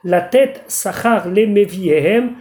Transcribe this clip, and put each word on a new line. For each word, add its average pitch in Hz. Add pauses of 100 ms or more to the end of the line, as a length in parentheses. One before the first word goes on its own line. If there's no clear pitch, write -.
La 175
tête, 269
sachar 208
le 208
meviehem, 196